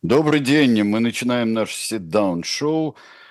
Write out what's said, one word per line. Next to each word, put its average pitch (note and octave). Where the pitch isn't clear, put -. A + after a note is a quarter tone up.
Добрый D3+
день. C3
Мы G#2
начинаем A#2
наш A2
sit-down F#2
шоу. D#3